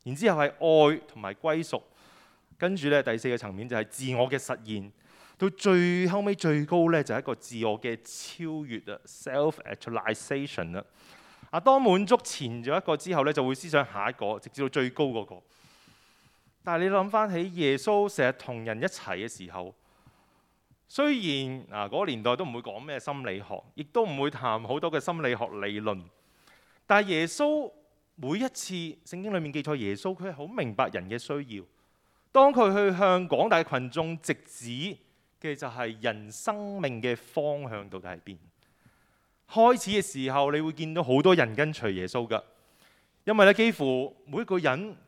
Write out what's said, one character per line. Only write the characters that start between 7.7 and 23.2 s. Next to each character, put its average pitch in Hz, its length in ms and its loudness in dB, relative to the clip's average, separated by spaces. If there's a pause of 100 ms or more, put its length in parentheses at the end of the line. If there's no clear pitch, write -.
嘅 117 220 -4
超 156 600 -10
越 117 140 -10 (140)
啊， - 140 -12
self-actualization 117 1700 -4
啊。 101 80 -8 (680)
啊， 165 100 -2
當 269 200 6
滿 202 240 4
足 208 200 4
前 120 400 -8
咗 139 120 0
一 190 40 0
個 160 160 0
之 180 180 -6
後 143 100 2
呢， 147 80 2
就 143 140 0
會 131 80 0
思 170 140 -10
想 147 240 2
下 104 180 -4
一 - 40 -4
個， 104 260 -4
直 120 100 -18
至 - 120 -8
到 135 60 -2
最 127 220 0
高 151 140 -2
嗰 117 200 -2
個。 92 180 -18 (1200)
但 175 140 0
係 175 60 0
你 190 60 0
諗 196 200 2
返 214 180 2
起 180 280 -4
耶 143 200 2
穌 202 320 2
成 147 200 2
日 131 100 2
同 117 260 -12
人 110 160 -6
一 135 40 -2
齊 107 320 -6
嘅 104 120 -8
時 90 220 -16
候， 92 240 -12 (1120)
雖 294 280 0
然 135 560 -4
啊， 104 180 -4
嗰 127 120 -2
個 202 60 0
年 120 160 -4
代 120 140 2
都 185 80 -6
唔 139 80 -8
會 117 80 -8
講 110 180 -12
咩 135 220 -10
心 139 260 -8